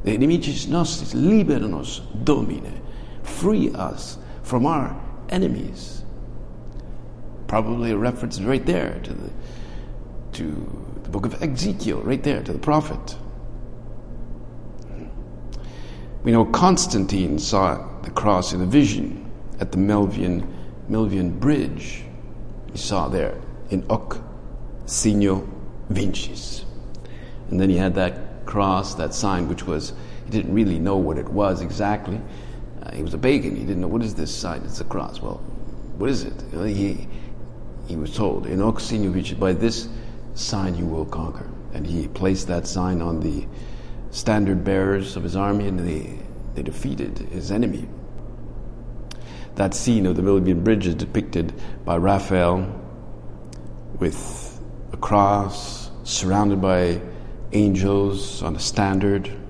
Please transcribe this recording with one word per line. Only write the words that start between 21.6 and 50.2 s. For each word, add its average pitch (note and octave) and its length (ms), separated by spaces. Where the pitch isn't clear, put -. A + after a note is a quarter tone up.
He - 40
saw F2+ 300
there, - 320
"In F#2+ 200
hoc - 300
signo G2+ 640
vincis." - 760
And F#2 120
then F#2+ 80
he F2 80
had F#2 180
that - 500
cross, G2 500
that D#2+ 180
sign, F2 340
which - 180
was, - 280
he - 60
didn't G#2 220
really G2 260
know G2 180
what E2 200
it - 120
was G2 320
exactly. G2+ 580
Uh, - 80
he D2+ 120
was - 100
a - 40
pagan. - 380
He - 60
didn't F#2+ 180
know, F#2+ 80
"What A2+ 160
is G#2+ 120
this D#2 200
sign? D#2+ 300
It's - 160
a E2+ 40
cross." - 360
Well, - 160
what A#2 120
is C3+ 140
it? - 100
Well, E2+ 140
he, G2+ 420
he E2+ 80
was D2+ 180
told, G2 340
"In F#2 120
hoc A2 220
signo G2+ 320
vincis, F2+ 260
by F#2+ 140
this A2 340
sign F#2+ 420
you E2+ 100
will D#2+ 200
conquer." D#2+ 440
And D2+ 140
he E2 220
placed F#2+ 380
that F2 200
sign F2+ 340
on E2 200
the D2 260
standard G2 540
bearers F#2+ 520
of F2+ 80
his F2 120
army, G2+ 320
and F#2 120
they, E2 380
they D2 80
defeated B1+ 540
his D#2+ 340
enemy. - 360
That G2 180
scene A2 320
of F2+ 100
the E2+ 60